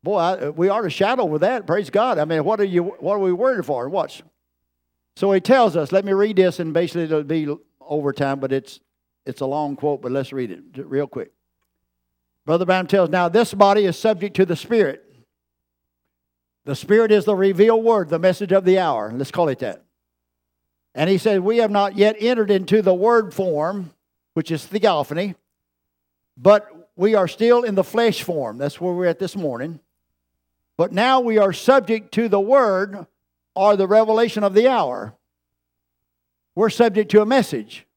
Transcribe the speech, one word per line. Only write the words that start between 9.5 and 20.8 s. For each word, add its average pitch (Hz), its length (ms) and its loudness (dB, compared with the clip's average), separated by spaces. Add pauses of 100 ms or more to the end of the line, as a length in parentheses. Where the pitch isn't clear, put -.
quote, 143 280 -4
but 123 100 -6
let's 135 220 -6
read 123 160 -6
it - 220 -18
j-, 131 100 -16
real 135 240 -6
quick. - 260 -14 (1120)
Brother 170 180 0
Branham 185 220 0
tells, 180 240 2
"Now 180 180 0
this 214 240 0
body 202 320 4
is 170 140 -2
subject 202 380 -2
to 190 100 2
the 170 100 -4
Spirit. 208 480 -2 (1600)
The 143 100 -6
Spirit 214 380 2
is 208 140 4
the 208 80 2
revealed 196 500 2
word, 208 240 2
the 165 100 -2
message 185 340 0
of 190 120 2
the 185 140 4
hour." 117 360 -2
Let's 131 160 -6
call 165 200 0
it 127 80 -6
that. 104 260 -10 (1080)